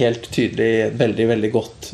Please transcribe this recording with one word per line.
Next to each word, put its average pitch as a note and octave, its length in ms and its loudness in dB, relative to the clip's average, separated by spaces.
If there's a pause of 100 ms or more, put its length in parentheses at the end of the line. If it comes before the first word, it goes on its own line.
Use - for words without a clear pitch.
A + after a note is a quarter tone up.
helt A#2+ 260 -2
tydelig A2 640 0
veldig, A2+ 300 2
veldig A2 240 0
godt, - 420 -6